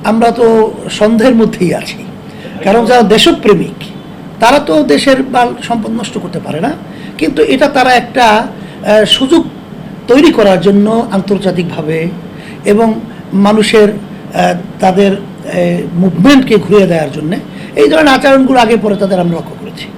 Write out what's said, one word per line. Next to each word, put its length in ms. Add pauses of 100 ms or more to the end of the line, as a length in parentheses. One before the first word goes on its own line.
আমরা 280
তো 400 (180)
সন্দেহের 460
মধ্যেই 380
আছি। 220 (680)
কারণ 220
যারা 160
দেশপ্রেমিক 840 (560)
তারা 200
তো 240
দেশের 400
মাল 300 (100)
সম্পদ 280
নষ্ট 260
করতে 220
পারে 220
না, 100 (460)
কিন্তু 240
এটা 260
তারা 260
একটা, 340
আহ, 800
সুযোগ 400 (600)
তৈরি 240
করার 300
জন্য 500
আন্তর্জাতিকভাবে 960 (580)
এবং 340 (340)
মানুষের, 560
আহ, 640 (260)
তাদের, 340
আহ, 400 (400)
মুভমেন্টকে 640
ঘুরিয়ে 300
দেওয়ার 240
জন্যে 260 (380)
এই 140
ধরনের 240
আচরণগুলো 460
আগে 180
পরে 180
তাদের 240
আমরা 180
লক্ষ্য 240
করেছি। 260 (100)